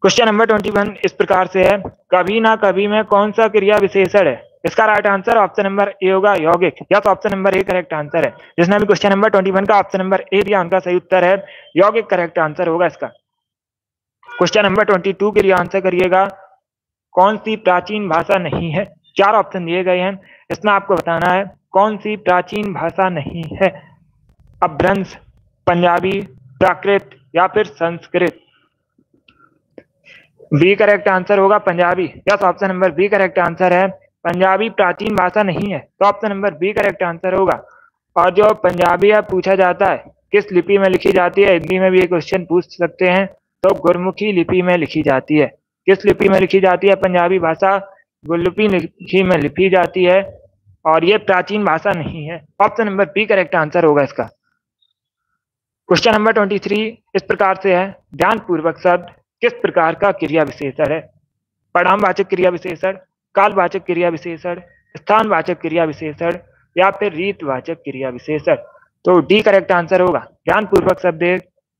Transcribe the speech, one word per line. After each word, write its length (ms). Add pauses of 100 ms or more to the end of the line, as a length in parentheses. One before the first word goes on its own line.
Question 220
number 200
ट्वेंटी 260
वन 240 (100)
इस 80
प्रकार 340
से 160
है, 140 (340)
कभी 280
ना 180
कभी 300
में 180
कौन 260
सा 180
क्रिया 300
विशेषण 480
है? 220 (160)
इसका 200
right 220
answer 300
option 260
number 300
ए 160
होगा 260
यौगिक। 480
यस, 240
option 240
number 260
ए 60
correct 300
answer 320
है। 60 (260)
जिसने 220
भी 60
क्वेश्चन 240
number 200
ट्वेंटी 220
वन 140
का 120
option 220
number 240
ए 180
दिया, 200
उनका 180
सही 160
उत्तर 280
है 100 (440)
यौगिक, 300
correct 320
answer 280
होगा 200
इसका। 200 (1200)
Question 360
number 220
ट्वेंटी 280
टू 180
के 100
लिए 120
answer 280
करिएगा, 440 (920)
कौन 220
सी 200
प्राचीन 520
भाषा 300
नहीं 320
है? 140 (320)
चार 180
option 300
दिए 180
गए 160
हैं, 200 (300)
इसमें 240
आपको 220
बताना 360
है 120 (280)
कौन 260
सी 200
प्राचीन 560
भाषा 380
नहीं 320 (100)
है। 160 (920)
अपभ्रंश, 540 (520)
पंजाबी, 520 (400)
प्राकृत 500 (240)
या 140
फिर 180
संस्कृत। 720 (2250)
B 220
correct 340
answer 300
होगा 200
पंजाबी। 460
यस, 360
option 260
number 240
बी 180
correct 320
answer 320
है, 140 (380)
पंजाबी 460
प्राचीन 440
भाषा 280
नहीं 280
है, 80
तो 260
option 240
number 260
बी 180
correct 300
answer 300
होगा। 280 (540)
और 160
जो 240
पंजाबी 560
है 120
पूछा 340
जाता 280
है 180 (280)
किस 200
लिपि 260
में 120
लिखी 220
जाती 300
है, 120
हिंदी 260
में 120
भी 80
ये 80
question 380
पूछ 280
सकते 360
हैं, 160
तो 520
गुरमुखी 560
लिपि 280
में 160
लिखी 260
जाती 340
है। 100 (400)
किस 180
लिपि 240
में 100
लिखी 220
जाती 260
है 100
पंजाबी 420
भाषा? 380 (480)
गुरमुखी 440
लिपि 540
में 140
लिखी 320
जाती 340
है 180 (640)
और 180
ये 160
प्राचीन 460
भाषा 280
नहीं 320
है। 180 (180)
ऑप्शन 240
नंबर 220
बी 180
करेक्ट 300
आंसर 300
होगा 180
इसका। 200 (1700)
क्वेश्चन 240
नंबर 200
ट्वेंटी 260
थ्री 260 (300)
इस 80
प्रकार 400
से 120
है, 200 (200)
ध्यानपूर्वक 640
शब्द 300 (320)
किस 140
प्रकार 400
का 180
क्रिया 300
विशेषण 480
है? 80 (760)
परिणामवाचक 520
क्रिया 240
विशेषण, 460 (380)
कालवाचक 480
क्रिया 260
विशेषण, 500 (360)
स्थानवाचक 640
क्रिया 260
विशेषण 520 (380)
या 160
फिर 220
रीतवाचक 680
क्रिया 320
विशेषण। 440 (500)
तो 160
डी 200
करेक्ट 300
आंसर 300
होगा, 180
ध्यानपूर्वक 800
शब्द 240
एक 260 (300)